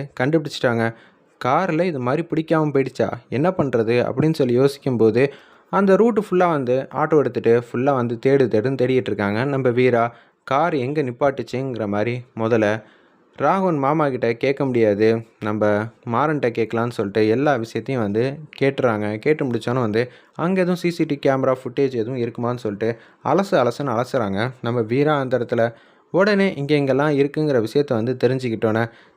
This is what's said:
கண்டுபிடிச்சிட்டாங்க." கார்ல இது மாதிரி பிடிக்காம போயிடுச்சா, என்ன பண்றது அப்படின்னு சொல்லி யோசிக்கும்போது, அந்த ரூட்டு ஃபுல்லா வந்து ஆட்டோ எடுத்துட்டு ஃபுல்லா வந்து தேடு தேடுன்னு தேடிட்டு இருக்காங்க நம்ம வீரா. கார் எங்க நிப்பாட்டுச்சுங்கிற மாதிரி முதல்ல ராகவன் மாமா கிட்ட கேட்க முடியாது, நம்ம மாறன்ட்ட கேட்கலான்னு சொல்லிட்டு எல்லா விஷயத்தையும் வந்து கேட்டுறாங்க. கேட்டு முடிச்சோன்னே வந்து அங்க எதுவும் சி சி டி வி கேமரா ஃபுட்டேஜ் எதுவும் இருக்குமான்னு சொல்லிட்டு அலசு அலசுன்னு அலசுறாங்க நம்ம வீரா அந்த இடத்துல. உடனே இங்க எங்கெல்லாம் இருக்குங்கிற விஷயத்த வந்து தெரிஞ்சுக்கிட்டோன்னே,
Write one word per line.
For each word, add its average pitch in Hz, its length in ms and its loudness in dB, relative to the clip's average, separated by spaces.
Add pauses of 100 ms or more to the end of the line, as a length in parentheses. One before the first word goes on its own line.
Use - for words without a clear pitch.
(160)
கண்டுபிடிச்சிட்டாங்க." 135 680 0 (580)
கார்ல 160 420 0
இது 170 160 -4
மாதிரி 131 240 -2
பிடிக்காம 160 480 0
போயிடுச்சா, 127 360 0 (220)
என்ன 135 200 0
பண்றது 123 520 0
அப்படின்னு 131 360 0
சொல்லி 123 160 2
யோசிக்கும்போது, 123 680 2 (500)
அந்த 196 220 4
ரூட்டு 214 260 4
ஃபுல்லா 180 280 2
வந்து 131 260 0 (160)
ஆட்டோ 151 280 0
எடுத்துட்டு 117 420 2
ஃபுல்லா 127 320 0
வந்து 120 260 -2
தேடு 135 280 4
தேடுன்னு 107 320 0
தேடிட்டு 127 300 0
இருக்காங்க 104 360 0
நம்ம 135 240 0
வீரா. 120 340 4 (440)
கார் 160 280 0
எங்க 139 260 -4
நிப்பாட்டுச்சுங்கிற 123 880 -4
மாதிரி 104 260 -2 (240)
முதல்ல 113 300 2 (720)
ராகவன் 170 420 0
மாமா 147 280 0
கிட்ட 120 260 -2
கேட்க 135 320 -2
முடியாது, 110 420 2 (320)
நம்ம 107 240 -2 (440)
மாறன்ட்ட 135 440 0
கேட்கலான்னு 113 440 -4
சொல்லிட்டு 101 320 -2
எல்லா 135 280 2
விஷயத்தையும் 117 480 -4
வந்து 107 200 0 (320)
கேட்டுறாங்க. 123 520 0 (120)
கேட்டு 151 260 0
முடிச்சோன்னே 120 360 -2
வந்து 110 200 0 (360)
அங்க 180 220 -2
எதுவும் 175 200 0
சி 175 120 -2
சி 165 120 -2
டி 147 120 -4
வி 139 60 -10
கேமரா 131 320 2
ஃபுட்டேஜ் 127 420 -4
எதுவும் 120 260 -4
இருக்குமான்னு 120 420 -4
சொல்லிட்டு 107 260 -4 (360)
அலசு 185 320 0
அலசுன்னு 127 360 0
அலசுறாங்க 110 460 -2 (220)
நம்ம 120 200 -2
வீரா 139 380 0
அந்த 131 160 -4
இடத்துல. 117 300 0 (480)
உடனே 196 420 2
இங்க 143 180 -2
எங்கெல்லாம் 143 420 2
இருக்குங்கிற 143 440 0
விஷயத்த 143 340 0
வந்து 117 240 0
தெரிஞ்சுக்கிட்டோன்னே, 117 680 0 (340)